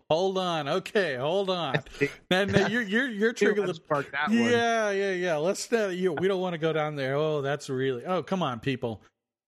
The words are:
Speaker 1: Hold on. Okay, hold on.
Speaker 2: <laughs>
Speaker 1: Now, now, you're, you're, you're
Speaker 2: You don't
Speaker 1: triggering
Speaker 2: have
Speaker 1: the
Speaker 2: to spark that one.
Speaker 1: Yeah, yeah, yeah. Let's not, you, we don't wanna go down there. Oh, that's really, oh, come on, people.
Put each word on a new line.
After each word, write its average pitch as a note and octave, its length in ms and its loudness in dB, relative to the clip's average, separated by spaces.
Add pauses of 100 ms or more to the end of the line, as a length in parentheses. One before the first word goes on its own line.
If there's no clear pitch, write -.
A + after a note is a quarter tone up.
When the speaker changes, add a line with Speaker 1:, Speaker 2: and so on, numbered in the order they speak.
(100)
Speaker 1:
Hold F#3+ 260 2
on. E3+ 320 -2
Okay, F3 480 0
hold F3 320 0
on. D#3+ 340 -2 (240)
Speaker 2:
<laughs> - 240 -6
Speaker 1:
Now, F#3 140 2
now, G3 220 4
you're, A3+ 160 0
you're, A3 260 0
you're A3 220 0
Speaker 2:
You - 20 -2
don't - 20 -10
Speaker 1:
triggering G#3 240 2
Speaker 2:
have G3+ 100 0
Speaker 1:
the F3+ 40 -2
Speaker 2:
to - 20 -8
spark D3 380 -4
that D3 160 -2
one. A3+ 100 4
Speaker 1:
Yeah, A#3 520 2
yeah, G3 220 0
yeah. F3+ 240 0
Let's E3+ 360 -2
not, G3+ 240 0
you, F3+ 160 2
we F3 160 0
don't F#3+ 140 0
wanna F3+ 160 -2
go D#3+ 160 0
down D3+ 220 -2
there. C3+ 200 -2
Oh, D3+ 240 0
that's C#3+ 300 -4
really, C3 340 -2
oh, F3 180 -2
come F#3 200 -2
on, B2 180 -2
people. A#2 420 -4 (460)